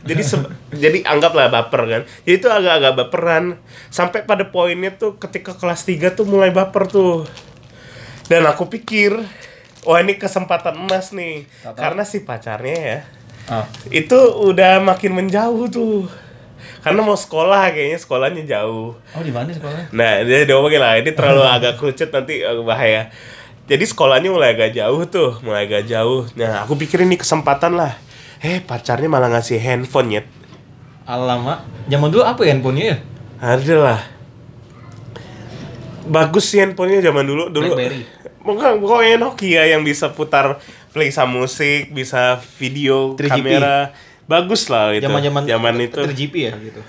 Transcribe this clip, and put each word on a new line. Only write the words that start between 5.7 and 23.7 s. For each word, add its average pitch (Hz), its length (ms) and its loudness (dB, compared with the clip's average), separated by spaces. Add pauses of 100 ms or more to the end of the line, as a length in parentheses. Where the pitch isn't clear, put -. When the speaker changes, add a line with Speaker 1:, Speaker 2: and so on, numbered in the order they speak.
Speaker 1:
tiga 175 240 0
tuh 208 160 0
mulai 196 240 4
baper 190 380 0
tuh. 180 420 0 (960)
Dan 165 180 4
aku 147 240 2
pikir, 208 460 0 (680)
"Wah, 165 180 4
ini 196 160 0
kesempatan 185 580 -4
emas 185 380 -4
nih." 160 320 -10 (160)
Speaker 2:
Tahu-tahu. 113 160 -16
Speaker 1:
Karena 170 260 -4
si 208 160 -8
pacarnya 117 560 -8
ya, 143 240 -6 (460)
Speaker 2:
Ah. 110 240 -6 (220)
Speaker 1:
itu 156 260 2
udah 190 640 6
makin 185 320 0
menjauh 220 560 0
tuh. 214 400 -4 (720)
Karena 190 200 0
mau 208 140 2
sekolah, 185 540 2
kayaknya 151 280 -2
sekolahnya 147 460 -2
jauh. 113 540 -6
Speaker 2:
Oh, - 240 -14
di 160 80 -6
mana 120 180 -6
sekolahnya? 160 440 -10
Speaker 1:
Nah, 110 300 2
dia 127 220 4
udah 139 120 4
ngomongin 147 260 4
lah, 117 140 4
ini 135 160 0
terlalu 139 380 4
Speaker 2:
<laughs> 123 60 4
Speaker 1:
agak 120 220 0
kerucut, 143 320 -4
nanti, 139 320 -4
eh, 113 180 -4
bahaya. 113 540 0 (500)
Jadi 143 200 2